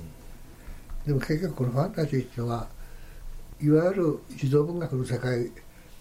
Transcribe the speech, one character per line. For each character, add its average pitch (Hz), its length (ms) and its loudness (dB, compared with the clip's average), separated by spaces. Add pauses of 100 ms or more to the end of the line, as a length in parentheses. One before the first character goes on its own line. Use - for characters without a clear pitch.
(1080)
で 147 60 4
も 131 60 4
結 151 220 0
局 170 140 -2
こ 131 80 0
の 120 80 2
フ 127 80 2
ァ 165 80 4
ン 214 60 -6
タ 160 120 0
ジ 139 120 2
ー 123 60 2
っ - 40 -6
て - 120 -8
い 117 40 0
う - 20 0
の 117 80 0
は、 113 140 -4 (920)
い 147 120 4
わ 156 140 8
ゆ 190 100 4
る 165 240 2 (180)
児 131 140 0
童 147 120 8
文 175 140 -2
学 139 180 -2
の 127 80 2
世 127 140 -2
界 120 340 0 (500)